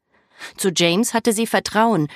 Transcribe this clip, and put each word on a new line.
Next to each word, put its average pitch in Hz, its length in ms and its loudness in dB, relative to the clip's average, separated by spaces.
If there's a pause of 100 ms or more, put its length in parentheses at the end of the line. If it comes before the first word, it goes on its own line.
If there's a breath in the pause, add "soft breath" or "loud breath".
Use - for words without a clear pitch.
(580 loud breath)
Zu 190 180 -2
James 175 380 0
hatte 233 180 0
sie 220 160 0
Vertrauen, 202 680 0